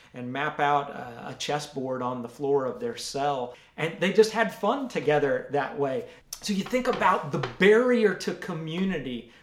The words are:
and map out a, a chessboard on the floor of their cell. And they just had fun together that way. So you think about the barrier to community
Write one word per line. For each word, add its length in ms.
and 180
map 300
out 300
a, 400
a 80
chessboard 640
on 180
the 80
floor 380
of 140
their 180
cell. 560
And 200
they 140
just 200
had 200
fun 360
together 640
that 260
way. 260
So 100
you 120
think 220
about 460
the 140
barrier 580
to 180
community 1000